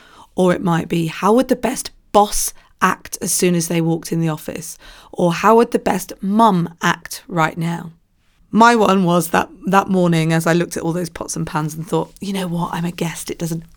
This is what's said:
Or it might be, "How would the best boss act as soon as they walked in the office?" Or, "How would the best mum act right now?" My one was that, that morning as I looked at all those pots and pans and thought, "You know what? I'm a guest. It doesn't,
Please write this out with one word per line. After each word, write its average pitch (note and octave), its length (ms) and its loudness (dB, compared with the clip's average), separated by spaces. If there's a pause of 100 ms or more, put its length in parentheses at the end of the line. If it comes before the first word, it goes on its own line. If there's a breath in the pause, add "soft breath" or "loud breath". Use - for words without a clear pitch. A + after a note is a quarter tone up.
(340 soft breath)
Or F#3 180 2
it - 100 -4
might E3+ 260 0
be, E3+ 180 -2
"How F#3 260 0
would B3+ 160 4
the C4 80 0
best - 360 -6 (200)
boss - 400 2 (300 soft breath)
act - 400 -2
as F#3 100 -4
soon F3+ 220 2
as E3+ 140 -2
they E3+ 120 -2
walked E3 320 -2
in E3 80 0
the D#3+ 180 0
office?" - 380 -12 (360 loud breath)
Or, F3 200 2
"How G3 240 4
would A#3 140 4
the A#3 80 0
best - 420 -4
mum G3 640 2
act - 440 -4
right E3 300 -2
now?" E3 360 -6 (640)
My A#3 200 8
one G3 260 4
was E3+ 280 2
that, - 180 0 (180)
that G3 220 2
morning E3+ 440 2
as E3 140 0
I E3 60 4
looked E3+ 240 0
at - 80 -4
all E3 80 0
those F3 180 -6
pots - 240 -10
and E3 100 -6
pans D#3 300 -4
and D#3 100 -10
thought, D#3+ 360 -4
"You G3 120 -6
know F#3+ 140 -4
what? E3+ 260 -4
I'm E3+ 120 -4
a F3 80 -4
guest. E3 360 -8
It F3+ 120 -8
doesn't, E3 240 -4 (120)